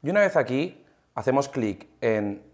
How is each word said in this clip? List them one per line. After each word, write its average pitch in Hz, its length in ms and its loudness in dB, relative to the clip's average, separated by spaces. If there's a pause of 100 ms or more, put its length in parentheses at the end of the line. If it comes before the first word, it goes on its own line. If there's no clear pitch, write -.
y 143 80 -4
una 202 100 4
vez 196 160 4
aquí 139 500 -2 (300)
hacemos 139 320 0
clic 107 400 -4 (140)
en 104 420 -2 (100)